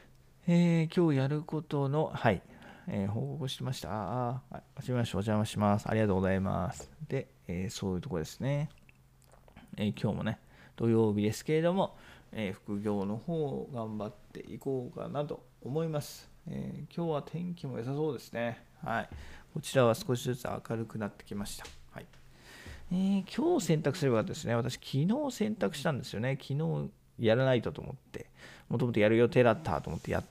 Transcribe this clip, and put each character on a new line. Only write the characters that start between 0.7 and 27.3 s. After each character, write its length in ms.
ー、 20
今 200
日 60
や 100
る 140
こ 180
と 260
の、 260
は 180
い、 100
え 160
ー、 20
報 140
告 100
し 80
て 80
ま 80
し 80
た。 100
あ 40
ー、 20
あ 460
ー、 60
あ、 40
は 60
じ 100
め 60
ま 80
し 60
て、 40
お 40
邪 180
魔 80
し 120
ま 220
す。 100
あ 40
り 80
が 60
と 40
う 40
ご 60
ざ 120
い 80
ま 320
す。 180
で、 220
え 240
ー、 20
そ 200
う 20
い 40
う 20
と 80
こ 80
で 80
す 160
ね。 280
え 60
ー、 180
今 100
日 60
も 80
ね、 140
土 120
曜 260
日 80
で 120
す 100
け 100
れ 80
ど 120
も、 240
え 200
ー、 20
副 280
業 240
の 120
方 180
を 380
頑 240
張 100
っ 60
て 60
い 80
こ 340
う 40
か 120
な 160
と 200
思 220
い 60
ま 120
す。 280
え 420
ー、 60
今 120
日 40
は 100
天 320
気 140
も 100
良 60
さ 100
そ 180
う 20
で 60
す 140
ね。 300
は 180
い。 80
こ 60
ち 160
ら 100
は 80
少 220
し 80
ず 140
つ 100
明 60
る 100
く 120
な 100
っ 40
て 140
き 100
ま 100
し 120
た。 80
は 80
い。 60
え 40
ー、 280
今 240
日 60
洗 160
濯 140
す 100
れ 60
ば 60
よ 60
か 20
っ 40
た 40
で 60
す 60
ね。 100
私、 200
昨 100
日 220
洗 240
濯 200
し 80
た 80
ん 60
で 80
す 80
よ 80
ね。 200
昨 120
日 360
や 160